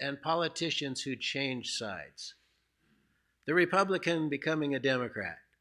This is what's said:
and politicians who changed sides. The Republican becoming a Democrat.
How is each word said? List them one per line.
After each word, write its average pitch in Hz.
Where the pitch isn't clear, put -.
and 139
politicians 160
who 131
changed 131
sides. 90
The 147
Republican 175
becoming 147
a 131
Democrat. 120